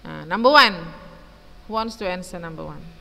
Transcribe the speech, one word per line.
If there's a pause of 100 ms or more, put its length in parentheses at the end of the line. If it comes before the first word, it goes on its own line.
Nah,
number
one. (880)
Who
wants
to
answer
number
one? (200)